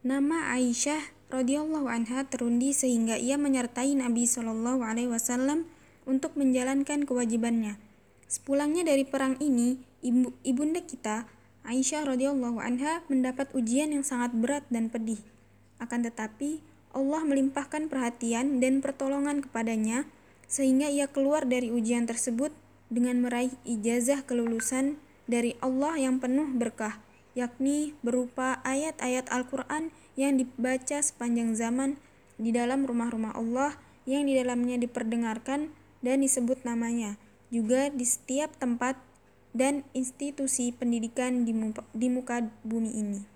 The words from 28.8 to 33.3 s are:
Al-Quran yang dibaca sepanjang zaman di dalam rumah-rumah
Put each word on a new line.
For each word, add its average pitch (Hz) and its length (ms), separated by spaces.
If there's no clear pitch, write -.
Al-Quran 262 640
yang 277 160
dibaca 254 640
sepanjang 233 560
zaman 254 400
di 226 160
dalam 240 320
rumah-rumah 233 560